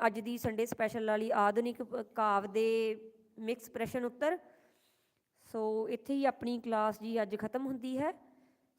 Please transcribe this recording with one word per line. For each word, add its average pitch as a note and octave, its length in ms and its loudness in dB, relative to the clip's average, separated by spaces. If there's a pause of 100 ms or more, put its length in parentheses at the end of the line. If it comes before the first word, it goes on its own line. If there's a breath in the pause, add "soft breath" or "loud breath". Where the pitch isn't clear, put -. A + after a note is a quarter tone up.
ਅੱਜ A3 140 2
ਦੀ A#3 180 -6
ਸੰਡੇ A3+ 280 0
ਸਪੈਸ਼ਲ A3+ 400 -2
ਵਾਲੀ A3 240 2
ਆਧੁਨਿਕ A3+ 520 2
ਪ-, A#3 200 -6
ਕਾਵਿ G#3 460 2
ਦੇ A3 480 2 (420)
ਮਿਕਸ A3+ 320 -6
ਪ੍ਰਸ਼ਨ A#3+ 340 -4
ਉੱਤਰ। D4 340 0 (1120 soft breath)
ਸੋ A3 360 0
ਇੱਥੇ C4 260 -2
ਹੀ C#4 100 2
ਆਪਣੀ A#3+ 360 0
ਕਲਾਸ G#3+ 400 0
ਜੀ A3+ 220 -2
ਅੱਜ G#3 140 -4
ਖਤਮ B3+ 300 -4
ਹੁੰਦੀ C4 320 -4
ਹੈ। D#4 140 0 (680 soft breath)